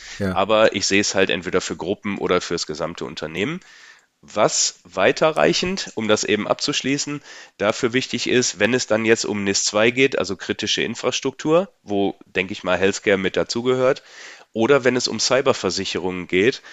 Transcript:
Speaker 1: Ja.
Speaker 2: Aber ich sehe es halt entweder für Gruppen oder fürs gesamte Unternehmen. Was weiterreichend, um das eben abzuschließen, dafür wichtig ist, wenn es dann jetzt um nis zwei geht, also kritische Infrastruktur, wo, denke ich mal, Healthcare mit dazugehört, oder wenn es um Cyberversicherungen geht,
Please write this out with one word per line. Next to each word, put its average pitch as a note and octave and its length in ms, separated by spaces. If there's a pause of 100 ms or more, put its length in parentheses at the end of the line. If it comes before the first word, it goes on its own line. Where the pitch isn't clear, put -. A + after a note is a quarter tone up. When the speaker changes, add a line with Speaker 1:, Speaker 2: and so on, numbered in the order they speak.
(180)
Speaker 1:
Ja. F#2+ 160
Speaker 2:
Aber G#2+ 400
ich G2 120
sehe G2+ 160
es - 120
halt F#2+ 160
entweder F2+ 300
für - 160
Gruppen G2 420
oder F2+ 220
fürs - 260
gesamte D#2+ 380
Unternehmen. E2 560 (640)
Was - 600
weiterreichend, D3+ 1120
um A2 100
das G#2 160
eben G#2 240
abzuschließen, C#3+ 760 (360)
dafür A2 340
wichtig - 360
ist, A#2 320
wenn G#2 120
es B2+ 140
dann A2 180
jetzt A2 200
um G#2 180
nis G2 220
zwei A2 260
geht, C3 260
also F#2 200
kritische - 460
Infrastruktur, D3+ 880 (100)
wo, G2 320 (100)
denke F#2 280
ich - 100
mal, F2+ 160
Healthcare G2 400
mit F#2+ 180
dazugehört, B2+ 680 (480)
oder B2 320
wenn B2 100
es B2 140
um G#2+ 100
Cyberversicherungen F#2 1080
geht, G2+ 340 (100)